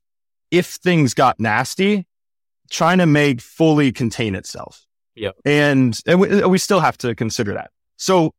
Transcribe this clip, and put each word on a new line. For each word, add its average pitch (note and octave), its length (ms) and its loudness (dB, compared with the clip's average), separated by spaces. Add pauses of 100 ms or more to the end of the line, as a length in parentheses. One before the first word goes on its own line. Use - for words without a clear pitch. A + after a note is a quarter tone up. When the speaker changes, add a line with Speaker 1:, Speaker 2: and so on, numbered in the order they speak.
(520)
Speaker 1:
if E3+ 160 0
things D#3+ 480 0
got B2+ 240 2
nasty, B2 640 -2 (640)
China F3 360 2
may D3 320 2
fully D3 560 0
contain A2 420 -4
itself. - 500 -16 (300)
Speaker 2:
Yep. G2+ 300 -10
Speaker 1:
And, C#3 600 2
and F3 140 2
we, G3 240 2
we F#3 140 2
still F#3+ 240 0
have C3+ 180 0
to A#2 160 -4
consider G#2+ 380 -4
that. - 180 -12 (240)
So F3 440 0